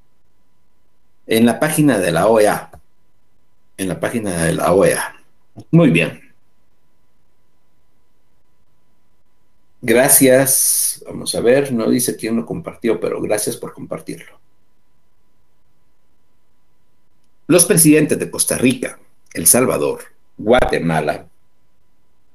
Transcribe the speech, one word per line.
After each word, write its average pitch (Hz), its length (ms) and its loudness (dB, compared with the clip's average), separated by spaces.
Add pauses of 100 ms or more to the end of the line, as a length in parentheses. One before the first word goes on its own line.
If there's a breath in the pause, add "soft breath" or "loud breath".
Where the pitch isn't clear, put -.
(1300)
en 113 220 2
la 113 120 0
página 151 380 2
de 90 140 -2
la 87 160 2
O 113 120 4
E 104 80 4
A, - 220 -2 (1040)
en 95 120 -6
la 80 120 -6
página 95 440 -4
de 82 100 0
la 78 180 -2
O 98 140 4
E 127 80 2
A. - 260 -10 (520)
Muy 165 180 6
bien. - 320 -2 (3500)
Gracias. 131 1300 2
Vamos - 260 -10
a 87 80 -4
ver, 131 320 2
no 113 160 -2
dice 123 260 -2
quién 113 200 -6
lo 113 100 -4
compartió, - 540 -6
pero - 200 -6
gracias - 380 -4
por - 160 -14
compartirlo. - 640 -14 (3000)
Los 170 180 4
presidentes 151 540 2
de 87 100 -8
Costa - 280 -6
Rica, - 420 -2 (340)
El 85 140 -4
Salvador, 78 540 0 (360)
Guatemala, 80 920 0 (1080)